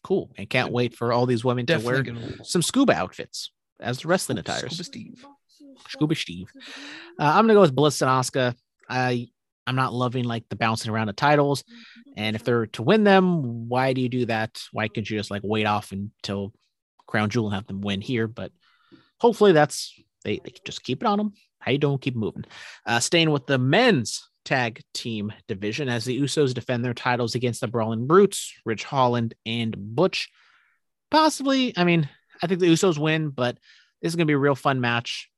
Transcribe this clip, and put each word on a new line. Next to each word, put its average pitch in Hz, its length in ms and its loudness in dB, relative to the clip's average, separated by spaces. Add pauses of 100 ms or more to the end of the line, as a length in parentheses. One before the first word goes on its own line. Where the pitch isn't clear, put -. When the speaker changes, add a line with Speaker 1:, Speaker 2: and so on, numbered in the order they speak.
Speaker 1:
Cool. - 360 -4
And 98 120 -12
can't 127 180 0
Speaker 2:
They're - 60 -6
Speaker 1:
wait 120 220 -2
for 120 160 -2
all 120 140 2
these 120 180 0
women 123 220 0
to 139 140 0
wear 120 180 -2
Speaker 2:
definitely 120 240 -6
gonna - 160 -12
lose. - 120 -18
Speaker 1:
some 180 120 2
scuba 226 340 2
outfits - 560 -8 (300)
as 127 180 -6
the - 80 -10
wrestling 160 300 -2
Speaker 2:
Scuba, - 200 -8
Speaker 1:
attires. - 140 -8
Speaker 2:
Scuba 170 140 -10
Steve. - 400 -18 (640)
Speaker 1:
Scuba 160 260 0
Steve. 87 360 -10 (680)
Uh, 147 160 4
I'm 208 80 8
gonna 220 120 6
go 208 60 10
with 147 140 6
Bliss 147 260 2
and 139 80 2
Asuka. 127 460 0 (340)
I, 123 380 -2 (400)
I'm 127 80 0
not 131 180 0
loving, 123 300 -2
like, 117 240 -6
the - 80 -8
bouncing 110 340 0
around 107 200 -2
of 101 80 -10
titles. 143 480 2 (500)
And 107 220 -4
if - 80 -10
they're 117 220 0
to - 140 -12
win 202 220 4
them, 175 640 4
why 127 240 0
do 131 80 0
you 127 80 0
do 123 200 -2
that? 110 340 -4 (100)
Why 110 160 -4
can't 107 220 -6
you 107 80 -4
just, 98 120 -6
like, 98 140 -8
wait 107 220 0
off 104 260 -2
until 98 640 -8 (520)
Crown 107 240 0
Jewel 110 180 -2
and 101 80 -4
have 98 120 -8
them 98 140 -8
win 101 200 -4
here? 113 260 -4
But 107 240 -12 (680)
hopefully 208 320 6
that's, 147 420 2 (300)
they, - 200 -4
they - 100 -16 (120)
just - 180 -14
keep - 200 -6
it - 40 0
on 208 120 0
'em. 214 140 -4 (260)
How - 120 -4
you 139 60 2
doing? 143 220 0
Keep 143 160 -6
moving. 110 300 -6 (400)
Uh, 117 140 2
staying 165 320 2
with 143 160 -2
the 139 100 2
men's 143 680 2 (180)
tag 123 360 -2 (120)
team 110 380 -8 (160)
division 110 420 -6
as 117 160 -4
the 123 140 -4
Usos 139 340 0
defend 123 300 -4
their 123 100 -4
titles 120 420 -2
against 120 260 -2
the 123 60 -4
Brawling 113 400 -4
Brutes, 196 460 4 (120)
Ridge 113 180 -4
Holland 120 520 0 (100)
and 113 320 -4
Butch. 117 520 -2 (840)
Possibly, 269 680 2
I 180 60 4
mean, 170 260 2 (320)
I 170 60 -2
think 180 120 -2
the 180 120 4
Usos 165 260 4
win, 156 320 0
but 127 280 -4 (440)
this 170 100 -4
is 165 40 -6
gonna 170 100 0
be 151 80 2
a 143 40 4
real 139 180 4
fun 131 260 0
match. 120 560 -4